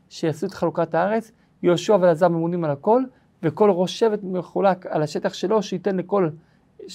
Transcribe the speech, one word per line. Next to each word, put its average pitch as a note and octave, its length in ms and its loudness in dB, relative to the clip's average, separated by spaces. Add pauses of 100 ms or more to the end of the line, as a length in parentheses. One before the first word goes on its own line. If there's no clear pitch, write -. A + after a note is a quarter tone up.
שיעשו D#3 380 -6
את F#3+ 80 -12
חלוקת E3 400 -2
הארץ. G3+ 380 -2 (300)
יהושע E3+ 380 4
ואלעזר F3 280 4
ממונים E3+ 360 -2
על D3+ 60 -2
הכל, G#3+ 320 2 (400)
וכל E3+ 280 2
ראש F3+ 280 -2
שבט G#3 240 0
מחולק F#3 640 -2
על D#3+ 160 -2
השטח F3+ 320 -4
שלו, G3+ 280 0
שייתן F#3+ 340 -4
לכל F#3 320 0 (680)